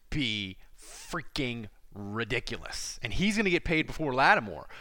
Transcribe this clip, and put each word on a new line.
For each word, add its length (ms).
be 480
freaking 880
ridiculous. 1040
And 100
he's 260
gonna 120
get 160
paid 220
before 260
Lattimore. 540